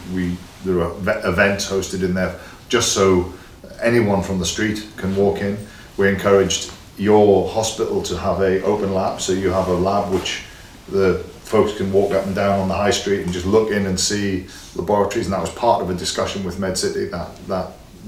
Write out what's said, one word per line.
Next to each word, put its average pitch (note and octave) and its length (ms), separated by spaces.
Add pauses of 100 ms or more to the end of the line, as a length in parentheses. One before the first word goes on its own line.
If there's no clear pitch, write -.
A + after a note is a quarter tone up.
(140)
we, F2 240 (280)
there F2+ 160
are E2 140
ve-, F#2+ 320
events G2 440
hosted F#2+ 320
in F2+ 100
there, F#2 240 (320)
just A2+ 220
so F#2+ 420 (480)
anyone G#2+ 400
from F#2 160
the F2 80
street G#2+ 400 (120)
can G2 180
walk G2 240
in. G2+ 180 (380)
We G2 140
encouraged G2 600 (260)
your G2+ 520
hospital G2+ 540
to F2+ 140
have F#2 240
a F#2+ 220
open G2 300
lab, F#2+ 280
so F#2+ 120
you F#2+ 160
have F#2 200
a F2+ 40
lab F#2+ 400
which - 300 (460)
the F#2+ 340 (200)
folks G#2+ 340
can F#2+ 160
walk G2 180
up F#2+ 140
and F#2+ 100
down G2+ 240
on F#2 80
the F#2 60
high F#2 180
street G2 300
and F2 100
just F2+ 140
look G#2+ 260
in G2+ 140
and F#2 120
see G2+ 480 (300)
laboratories, G2 520
and G2 60
that F#2 60
was E2+ 120
part A2 300
of F2+ 80
a F#2 40
discussion F2+ 500
with F2 140
MedCity - 520
that, E2+ 200 (180)
that F#2 240 (360)